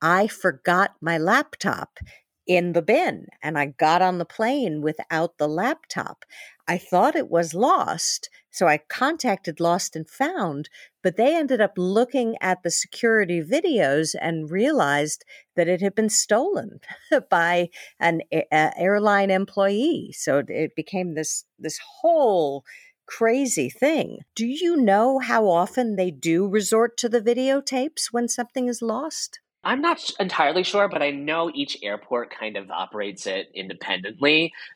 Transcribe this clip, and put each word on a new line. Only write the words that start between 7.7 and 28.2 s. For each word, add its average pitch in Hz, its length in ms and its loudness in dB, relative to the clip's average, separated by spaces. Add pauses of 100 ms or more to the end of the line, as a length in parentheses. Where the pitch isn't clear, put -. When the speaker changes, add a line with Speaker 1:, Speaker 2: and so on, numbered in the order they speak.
Speaker 1:
so - 180 2
I 165 80 6
contacted 247 840 -4
Lost 170 380 0
and 160 120 -10
Found, 208 600 -4 (340)
but 175 140 0
they 269 180 4
ended 262 280 2
up 196 160 2
looking 226 640 0
at 185 200 0
the 170 80 -2
security 196 720 0
videos 165 800 0
and 156 300 -4
realized 165 760 0 (320)
that 170 100 2
it 175 140 0
had 196 140 -2
been 220 160 0
stolen 233 680 0 (320)
<laughs> 285 200 2
by 175 400 2 (280)
an 165 220 2 (100)
a-, 160 220 0
a-, 156 240 4
airline 202 540 2
employee. 196 800 0
So 139 260 0
it, 143 120 -4
it 147 260 -4
became 180 380 -6
this, - 320 -6 (120)
this 160 220 -10 (220)
whole 196 640 2 (420)
crazy 226 640 0
thing. 277 480 0 (160)
Do 226 120 -4
you 339 300 0
know 240 440 4
how 233 280 2
often 202 480 2
they 185 140 0
do 165 360 0
resort 220 520 0
to 240 100 -2
the 226 140 2
videotapes 269 920 0
when 240 160 0